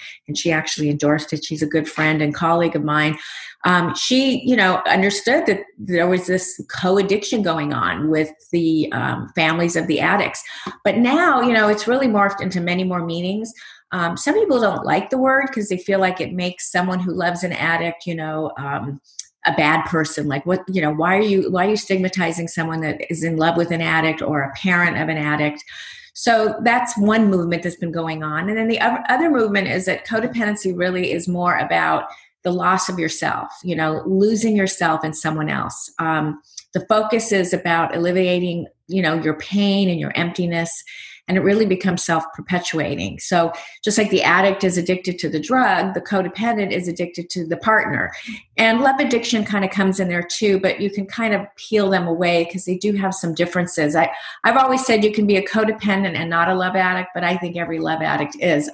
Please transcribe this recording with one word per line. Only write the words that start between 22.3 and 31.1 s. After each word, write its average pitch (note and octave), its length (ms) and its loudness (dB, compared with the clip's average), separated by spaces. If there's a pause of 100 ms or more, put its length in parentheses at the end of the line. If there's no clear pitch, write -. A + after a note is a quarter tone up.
someone D#3+ 340 -4
that D3+ 200 -2 (100)
is D#3+ 120 -4
in E3 140 0
love E3 200 4
with E3+ 140 0
an E3 100 0
addict D#3+ 400 0
or D3 200 0
a C3+ 100 -4
parent F3 460 0
of D#3 120 -2
an D#3+ 80 -2
addict? D3+ 460 -2 (500)
So A3 500 2
that's A#3+ 340 2
one G#3+ 340 4
movement E3+ 320 0
that's F3 120 -6
been E3+ 160 -6
going D#3+ 320 -4
on. D#3 240 -4
And G#3+ 100 -2
then A3+ 100 0
the A3+ 120 0
oth-, A#3 300 0
other D4+ 220 2
movement G#3 380 2
is F3+ 160 -2
that - 200 -2
codependency A3 720 -2
really F3+ 340 0